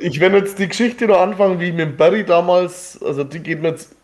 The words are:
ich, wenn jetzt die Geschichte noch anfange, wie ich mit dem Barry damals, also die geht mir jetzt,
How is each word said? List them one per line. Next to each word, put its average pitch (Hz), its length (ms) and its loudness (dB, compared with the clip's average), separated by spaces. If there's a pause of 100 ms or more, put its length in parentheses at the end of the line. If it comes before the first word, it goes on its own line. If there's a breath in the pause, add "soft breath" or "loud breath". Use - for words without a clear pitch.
ich, 147 180 -6
wenn 185 140 4
jetzt 196 260 2
die 196 80 -2
Geschichte 233 400 -2
noch 196 140 6
anfange, 190 380 0
wie 170 60 -4
ich 175 80 -4
mit 160 160 -2
dem 135 80 -10
Barry 180 280 4
damals, 180 800 0
also 143 200 -2
die 143 160 -12
geht 160 220 -6
mir 160 80 0
jetzt, - 340 -10